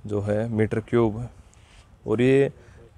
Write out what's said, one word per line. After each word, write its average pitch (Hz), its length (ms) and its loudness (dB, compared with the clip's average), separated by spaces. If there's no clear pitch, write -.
जो 104 140 -4
है 107 280 -2
मीटर 110 320 0
क्यूब। 113 460 0
और 110 140 -2
ये, 135 240 4
अ, 139 80 -2